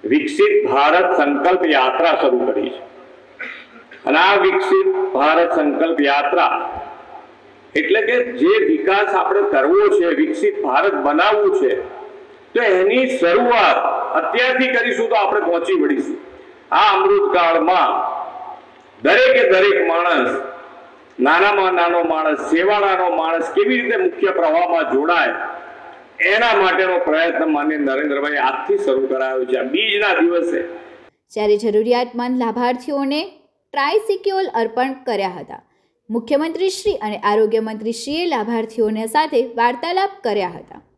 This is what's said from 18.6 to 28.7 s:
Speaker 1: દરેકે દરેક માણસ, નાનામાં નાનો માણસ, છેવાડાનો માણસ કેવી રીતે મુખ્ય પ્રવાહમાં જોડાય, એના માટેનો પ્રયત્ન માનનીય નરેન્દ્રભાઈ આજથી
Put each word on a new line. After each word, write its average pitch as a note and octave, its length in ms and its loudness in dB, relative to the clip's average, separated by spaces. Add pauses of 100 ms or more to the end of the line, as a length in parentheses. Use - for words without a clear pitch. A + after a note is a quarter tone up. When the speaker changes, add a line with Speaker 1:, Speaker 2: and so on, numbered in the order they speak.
Speaker 1:
દરેકે - 460 4
દરેક F#3 400 2
માણસ, E3 420 0 (880)
નાનામાં F#3 540 2
નાનો F3 280 2
માણસ, D#3 360 -2
છેવાડાનો F#3 800 0
માણસ E3 340 -2
કેવી - 300 0
રીતે A#3 160 -2
મુખ્ય E4+ 340 0
પ્રવાહમાં E3+ 600 0
જોડાય, D#3 420 0 (840)
એના G#3+ 420 2
માટેનો F#3 360 2
પ્રયત્ન E3 540 0
માનનીય D3+ 260 0
નરેન્દ્રભાઈ C#3+ 580 -2
આજથી C3+ 420 0